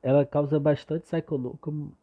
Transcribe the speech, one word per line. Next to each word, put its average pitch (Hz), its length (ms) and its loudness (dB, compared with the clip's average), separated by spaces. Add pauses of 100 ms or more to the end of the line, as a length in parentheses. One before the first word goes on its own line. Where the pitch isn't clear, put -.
ela 139 240 4
causa 147 360 0
bastante 151 420 0
Psycho 160 340 -4
Nuke 131 340 -8 (320)